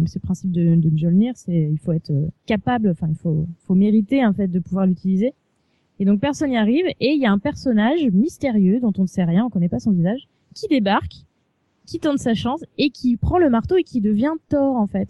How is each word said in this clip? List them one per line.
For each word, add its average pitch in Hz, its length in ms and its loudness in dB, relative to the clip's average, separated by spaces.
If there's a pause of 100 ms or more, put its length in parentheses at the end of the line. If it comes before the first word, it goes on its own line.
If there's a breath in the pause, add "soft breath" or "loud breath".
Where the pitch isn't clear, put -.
c'est - 160 -6
le - 40 -12
principe 185 260 -4
de, 170 240 2
de 160 140 4
Mjolnir, 170 460 2
c'est, 165 360 -2
il 151 80 -2
faut 175 140 -6
être, 165 180 -4
euh, 147 160 -2 (180)
capable, 220 440 0
enfin, 165 200 -4
il 160 80 -2
faut, 156 280 -2 (200)
faut 185 100 0
mériter, 214 500 2
en 202 80 2
fait, 196 140 -2
de 180 120 -2
pouvoir 190 260 -2
l'utiliser. 190 480 0 (680)
Et 196 60 0
donc, 202 160 2
personne 277 300 -2
n'y 240 60 0
arrive, 233 300 2
et - 240 -2
il 311 100 0
y 254 40 0
a 196 60 2
un 202 80 2
personnage 269 720 0
mystérieux, 214 680 2
dont 226 180 0
on 190 40 0
ne 185 60 0
sait 180 180 -2
rien, 175 200 2
on 247 40 -4
connaît 175 180 -2
pas 240 120 -4
son 226 120 0
visage, 190 380 0 (240)
qui - 160 -12
débarque, 226 560 -2 (600)
qui - 120 -10
tente 285 220 -2
sa 233 160 0
chance, 240 280 -4 (140)
et 277 140 0
qui 240 260 -2
prend 349 220 0
le 320 100 4
marteau 233 260 0
et 359 80 2
qui - 160 -4
devient 214 340 0 (160)
Thor, 277 260 0
en 214 100 0
fait, 196 240 -4